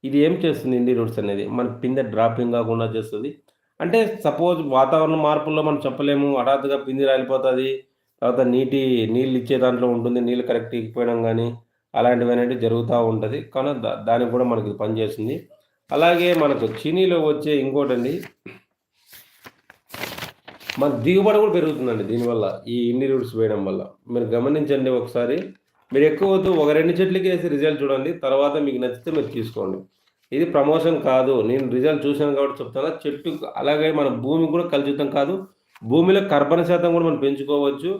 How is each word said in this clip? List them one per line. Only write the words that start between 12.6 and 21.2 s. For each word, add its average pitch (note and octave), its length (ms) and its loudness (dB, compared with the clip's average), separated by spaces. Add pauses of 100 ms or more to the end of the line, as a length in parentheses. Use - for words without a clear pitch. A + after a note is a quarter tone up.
జరుగుతూ A#2 320 0 (120)
ఉంటుంది. A2 300 -4 (160)
కానీ C#3 180 -2 (100)
దా-, - 140 -4 (100)
దానికి A#2 280 2
కూడా B2 160 2
మనకి A2 180 -2
ఇది G2 140 -10
పనిచేస్తుంది. A2 520 -4 (600)
అలాగే F3 340 4 (140)
మనకు C#3 200 2 (140)
చీనీలో F3 420 0 (120)
వచ్చే D3+ 200 -2 (120)
ఇంకోటండి, C3+ 500 -2 (2750)
మన C#3+ 100 2 (140)
దిగుబడి G3+ 380 4